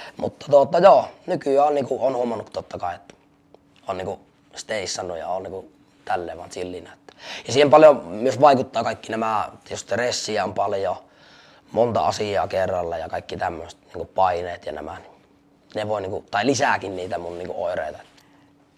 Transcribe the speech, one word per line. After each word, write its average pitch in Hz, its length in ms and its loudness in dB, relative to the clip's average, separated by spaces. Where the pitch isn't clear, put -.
mutta - 320 -8
tuota, 143 300 4
joo, 170 280 8
nykyään 143 420 2
on 147 80 2
niinku, 123 300 -2
on 135 100 0
huomannut 117 380 -6
totta - 240 -12
kai, 87 180 -8
että - 180 -20
on 92 100 -6
niinku 92 220 -8
steissannut 92 600 -8
ja 78 100 -10
on 92 160 -4
niinku 92 280 -12
tälleen 85 320 -4
vaan 87 120 -16
chillinä, 90 440 -10
että. - 200 -20
Ja 113 60 -6
siihen 143 160 6
paljon 151 360 10
myös 117 360 -2
vaikuttaa 131 420 4
kaikki 110 280 -6
nämä, 110 380 -2
jos - 100 -10
stressiä 107 640 -2
on 104 100 -4
paljon, 98 420 -2
monta 110 300 2
asiaa 98 460 -2
kerralla 92 500 -2
ja 82 120 -8
kaikki 85 280 -8
tämmöiset 85 480 -8
niinku - 200 -12
paineet 90 600 -2
ja 71 60 -10
nämä, 76 240 -12
niin - 160 -20
ne 107 120 -6
voi 104 140 -4
niinku, 95 300 -8
tai 104 140 -2
lisääkin 104 500 0
niitä 90 220 -8
mun 87 200 -10
niinku 87 260 -8
oireita. 82 360 -6